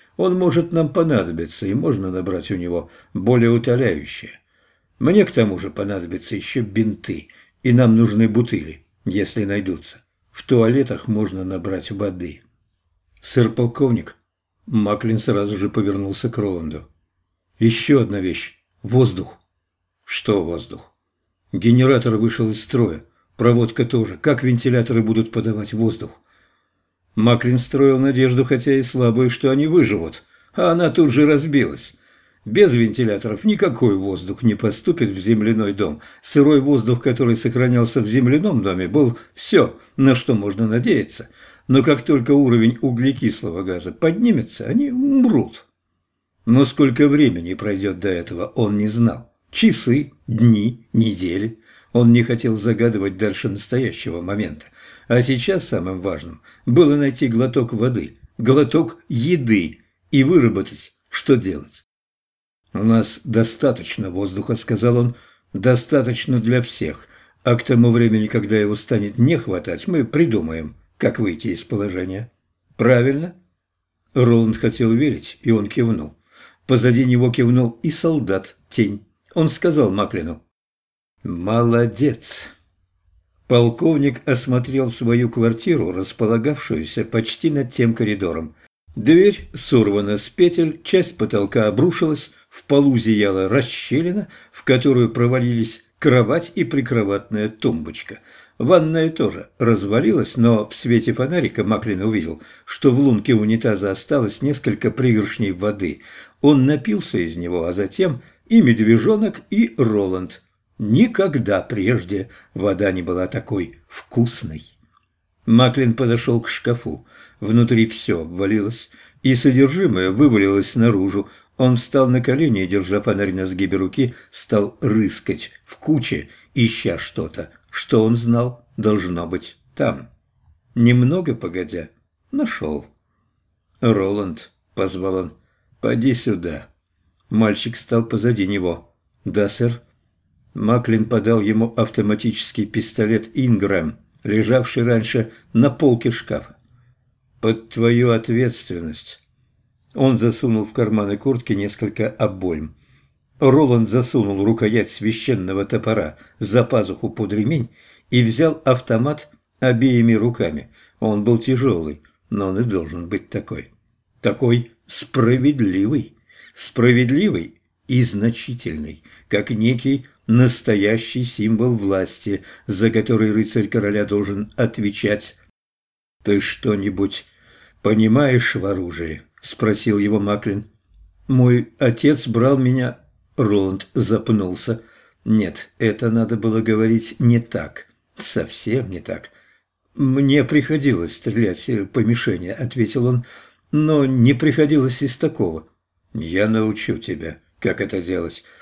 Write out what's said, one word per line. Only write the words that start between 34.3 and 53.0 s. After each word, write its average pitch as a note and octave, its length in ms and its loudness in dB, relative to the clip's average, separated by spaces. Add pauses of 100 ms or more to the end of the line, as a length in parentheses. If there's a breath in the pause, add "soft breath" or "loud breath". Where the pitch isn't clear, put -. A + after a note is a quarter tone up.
не A2 120 2
поступит A2 560 -2
в F#2+ 80 -8
земляной G#2+ 540 0
дом. F#2+ 280 -4 (200 loud breath)
Сырой C#3+ 400 4
воздух, B2+ 420 2
который A#2+ 320 2
сохранялся A#2+ 680 0
в G#2 40 -4
земляном C3 560 2
доме, F#2 240 -2
был A#2 320 2 (160 loud breath)
все, - 440 0 (180 loud breath)
на C3+ 180 6
что B2 200 0
можно G2+ 320 -2
надеяться. A#2+ 640 -2 (360 soft breath)
Но C3 160 4
как C#3 200 2
только C#3 300 2
уровень A#2+ 500 4
углекислого A#2 800 -2
газа F2+ 300 -6
поднимется, E3+ 720 -2
они C4 240 0
умрут. B3 760 0 (800)
Но B2+ 220 4
сколько C#3+ 420 2
времени F#2+ 460 0
пройдет G2 440 -6
до F#2+ 120 -4
этого, F2 360 -6
он G#2 300 0
не G#2 120 0
знал. A#2 440 -2 (180)
Часы, D3 640 2 (140)
дни, A2 640 2
недели. G2+ 680 -2 (320 soft breath)
Он A#2 200 6
не A#2+ 100 6
хотел A#2 340 -2
загадывать G#2 600 0